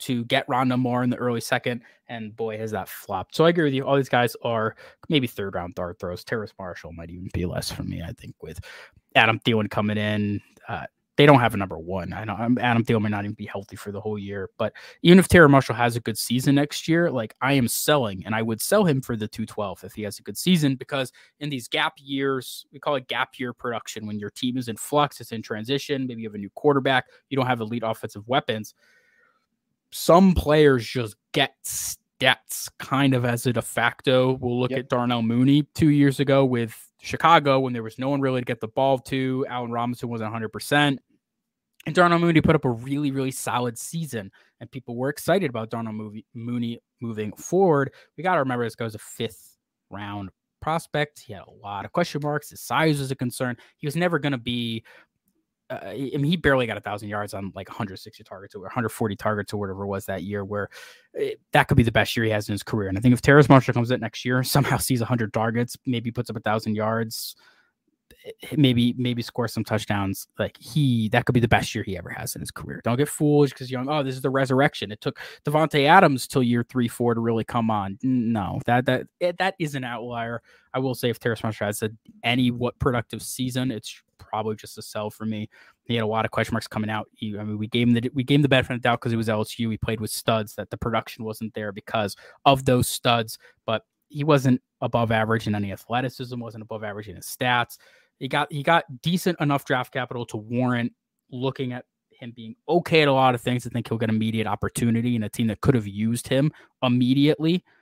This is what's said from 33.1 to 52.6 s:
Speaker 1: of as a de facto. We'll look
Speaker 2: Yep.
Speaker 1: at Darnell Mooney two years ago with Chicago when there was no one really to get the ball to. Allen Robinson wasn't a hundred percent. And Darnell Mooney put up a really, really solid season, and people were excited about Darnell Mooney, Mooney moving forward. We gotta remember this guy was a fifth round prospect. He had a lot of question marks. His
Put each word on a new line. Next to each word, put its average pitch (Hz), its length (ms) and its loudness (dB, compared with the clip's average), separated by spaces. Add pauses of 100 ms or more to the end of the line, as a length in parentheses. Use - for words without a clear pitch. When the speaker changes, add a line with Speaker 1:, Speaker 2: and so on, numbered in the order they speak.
Speaker 1:
of 123 100 0
as 120 220 -2
a 123 60 2
de 110 100 -2
facto. 127 680 2
We'll 123 260 -4
look 123 140 -2
Speaker 2:
Yep. 131 80 -4
Speaker 1:
at 127 80 -10
Darnell 120 340 0
Mooney 127 400 4 (140)
two 156 140 4
years 143 280 4
ago 139 260 4
with 117 460 -2 (140)
Chicago 143 560 4
when 127 120 -2
there 117 100 -4
was 110 160 -12
no 131 100 -2
one 143 120 0
really 131 200 2
to 117 40 -4
get 117 160 -4
the 110 80 -6
ball 135 300 2
to. 131 500 -2
Allen 123 220 -6
Robinson 120 380 -4
wasn't 113 200 -6
a 107 40 -8
hundred 110 180 -6
percent. 143 500 2 (880)
And 160 80 -6
Darnell 175 240 6
Mooney 170 220 4
put 160 140 6
up 147 100 0
a 131 60 0
really, 139 400 -4
really 135 200 -2
solid 120 460 -4
season, 127 540 -8 (280)
and 117 120 -18
people 120 260 -12
were 131 140 -2
excited 165 400 0
about 113 180 -6
Darnell 113 240 -6
Mooney, 107 400 -12
Mooney 120 480 -6 (200)
moving 107 320 -6
forward. 165 600 2 (240)
We 151 80 -8
gotta 185 160 2
remember 127 240 -2
this 110 100 -6
guy 120 100 -8
was 110 100 -6
a 104 40 -14
fifth - 600 -10 (320)
round 101 400 -10 (320)
prospect. 156 580 -4
He 104 140 -18
had 90 80 -16
a - 80 -20
lot 101 340 -10
of - 80 -14
question 160 300 -2
marks. 147 260 -4
His - 140 -20